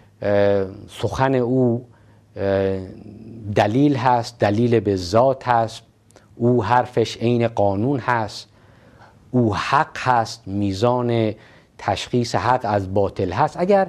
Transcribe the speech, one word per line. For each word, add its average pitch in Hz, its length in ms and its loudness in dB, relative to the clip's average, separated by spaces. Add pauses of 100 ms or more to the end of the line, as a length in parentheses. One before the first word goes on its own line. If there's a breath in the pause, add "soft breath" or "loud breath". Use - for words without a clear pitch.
(220 soft breath)
اه، 101 420 2 (240)
سخن 135 460 -2
او، 123 520 0 (500 soft breath)
اه، 98 440 0 (720)
دلیل 123 420 2
هست، 120 420 0
دلیل 113 420 2
به 98 160 0
ذات 113 520 0
هست، 117 340 0 (540 soft breath)
او 120 280 2
حرفش 120 520 0
عین 117 320 0
قانون 107 500 0
هست، 113 500 -4 (840 soft breath)
او 117 260 2
حق 143 420 0
هست، 117 500 0
میزان 110 840 0 (440 soft breath)
تشخیص 117 560 -2
حق 120 300 0
از 101 300 -2
باطل 98 380 -2
هست. 139 240 -2
اگر 190 320 2